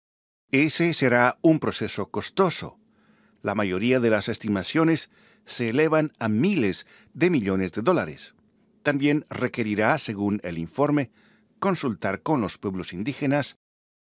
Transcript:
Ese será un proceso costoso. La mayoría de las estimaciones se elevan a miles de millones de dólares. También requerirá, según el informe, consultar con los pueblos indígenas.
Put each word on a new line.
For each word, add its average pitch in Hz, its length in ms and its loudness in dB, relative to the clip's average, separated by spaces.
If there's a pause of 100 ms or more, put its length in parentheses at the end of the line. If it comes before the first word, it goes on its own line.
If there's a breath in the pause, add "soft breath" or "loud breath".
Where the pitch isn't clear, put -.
(520)
Ese 156 420 2
será 123 480 4
un 160 180 6
proceso 107 500 -4
costoso. - 680 -2 (600 soft breath)
La 104 140 -2
mayoría 104 440 0
de 117 100 2
las 107 200 0
estimaciones 117 800 0 (360 soft breath)
se 120 240 -4
elevan 156 500 2
a 113 80 -2
miles 113 600 0 (260 soft breath)
de 160 160 2
millones 95 420 0
de 107 100 -6
dólares. 113 540 -2 (480)
También 147 460 0
requerirá, 110 720 0
según 101 440 -2
el 85 140 -6
informe, 139 540 -2 (480 soft breath)
consultar 120 640 -2
con 151 200 0
los 92 160 -4
pueblos 92 360 -8
indígenas. 135 640 -4 (520)